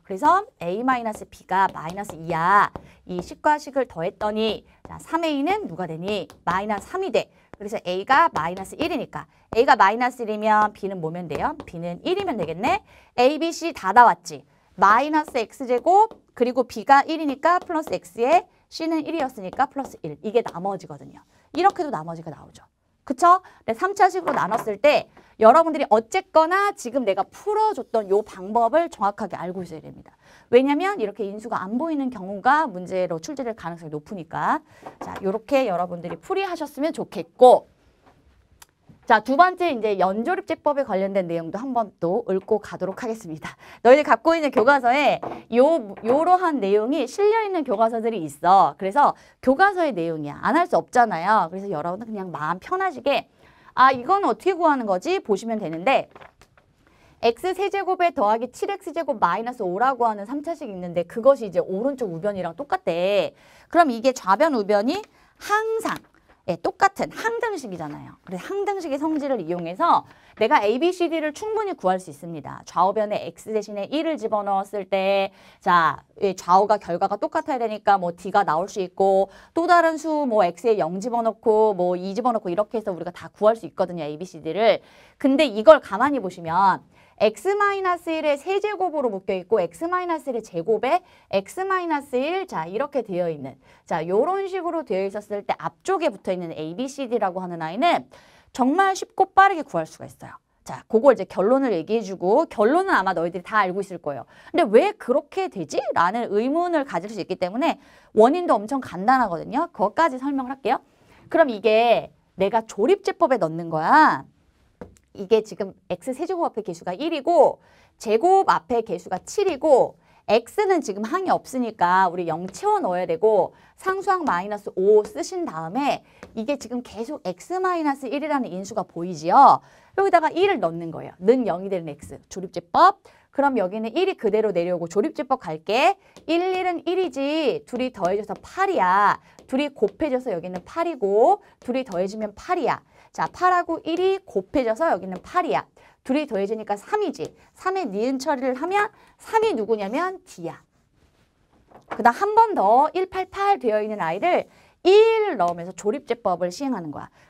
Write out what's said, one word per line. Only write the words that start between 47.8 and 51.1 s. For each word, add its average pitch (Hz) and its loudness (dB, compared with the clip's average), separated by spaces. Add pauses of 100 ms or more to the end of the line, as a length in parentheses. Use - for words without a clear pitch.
있어. 165 4
그래서 202 2 (260)
교과서의 339 2
내용이야. 160 -6
안 226 2
할 339 2
수 196 2
없잖아요. 196 2